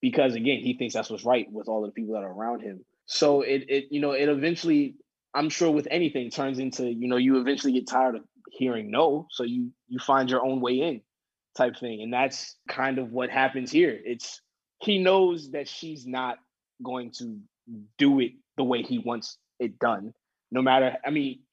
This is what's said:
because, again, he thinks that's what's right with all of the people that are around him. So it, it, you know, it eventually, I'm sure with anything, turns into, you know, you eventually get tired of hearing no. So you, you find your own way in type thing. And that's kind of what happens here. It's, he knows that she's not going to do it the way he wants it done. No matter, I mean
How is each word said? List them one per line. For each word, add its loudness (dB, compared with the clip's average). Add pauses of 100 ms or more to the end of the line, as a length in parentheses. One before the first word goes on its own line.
because, 4
again, 0
he -2
thinks -4
that's -4
what's -8
right 2
with -10
all -2
of -6
the -12
people -6
that -4
are -10
around -6
him. -14 (220)
So 4
it, 0
it, 0
you -2
know, 0
it 0
eventually, 2 (380)
I'm 0
sure 2
with 2
anything, 0
turns -4
into, -4
you -4
know, 2
you 6
eventually 0
get 0
tired 2
of -10 (280)
hearing -4
no. 2
So -6
you, -4 (160)
you -6
find 4
your 2
own 0
way 2
in -2 (540)
type 0
thing. -8
And -6
that's -2 (140)
kind -2
of -6
what -4
happens 0
here. 4
It's, -10 (380)
he 0
knows 4
that -6
she's -12
not -4 (460)
going -8
to -12 (580)
do 6
it 0 (220)
the -2
way 0
he -4
wants -6 (220)
it -6
done. -2 (380)
No 0
matter, 4 (100)
I -4
mean -4 (120)